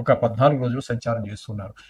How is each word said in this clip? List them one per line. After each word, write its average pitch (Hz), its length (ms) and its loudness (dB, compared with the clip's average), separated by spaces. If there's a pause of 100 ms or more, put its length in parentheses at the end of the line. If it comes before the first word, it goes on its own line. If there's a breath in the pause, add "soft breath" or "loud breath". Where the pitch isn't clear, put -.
ఒక 135 80 4 (120)
పద్నాలుగు 127 420 4
రోజులు 123 260 -2
సంచారం 117 400 -4
చేస్తున్నారు. 104 440 -10 (140 soft breath)